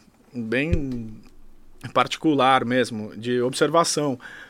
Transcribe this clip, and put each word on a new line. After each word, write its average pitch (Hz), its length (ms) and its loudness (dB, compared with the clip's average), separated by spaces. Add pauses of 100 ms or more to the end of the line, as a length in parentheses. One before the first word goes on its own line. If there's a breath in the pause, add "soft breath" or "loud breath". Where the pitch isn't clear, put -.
(340)
bem 123 800 -2 (800)
particular 131 680 2
mesmo, 117 520 -2
de 120 240 -2
observação. 147 800 2 (320 loud breath)